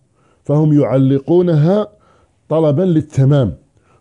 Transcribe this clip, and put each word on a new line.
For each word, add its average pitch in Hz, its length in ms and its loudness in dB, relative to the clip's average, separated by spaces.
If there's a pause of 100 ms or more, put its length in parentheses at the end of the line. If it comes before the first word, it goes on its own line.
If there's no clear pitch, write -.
(420)
فهم 151 300 0
يعلقونها 151 1160 0 (600)
طلبا 156 340 0
للتمام، 143 760 -2 (440)